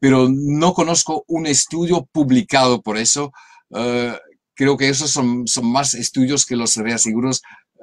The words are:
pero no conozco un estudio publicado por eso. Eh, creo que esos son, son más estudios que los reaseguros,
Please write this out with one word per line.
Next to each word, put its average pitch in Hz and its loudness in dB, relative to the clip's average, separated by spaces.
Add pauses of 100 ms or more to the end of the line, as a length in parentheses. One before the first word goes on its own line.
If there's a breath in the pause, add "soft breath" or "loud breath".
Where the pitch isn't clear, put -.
pero 131 4
no 147 2
conozco 165 -2
un 160 -2
estudio 165 0
publicado 127 2
por 107 -4
eso. 139 -2 (420 loud breath)
Eh, 120 -4 (360)
creo 139 2
que 135 0
esos 139 -2
son, 123 -2
son 117 -2
más 135 0
estudios 131 0
que 127 -4
los 113 -2
reaseguros, 117 -2 (400 loud breath)